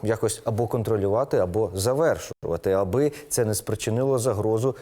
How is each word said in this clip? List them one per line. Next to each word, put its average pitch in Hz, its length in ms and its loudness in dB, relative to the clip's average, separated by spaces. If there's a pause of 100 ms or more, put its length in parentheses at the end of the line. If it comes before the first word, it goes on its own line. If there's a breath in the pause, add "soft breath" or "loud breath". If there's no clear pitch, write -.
якось 110 420 -2
або 113 220 0
контролювати, 110 680 0
або 101 380 0
завершувати, 98 960 0
аби 101 400 2 (180 loud breath)
це 123 160 0
не 107 100 0
спричинило 123 640 0
загрозу 113 640 0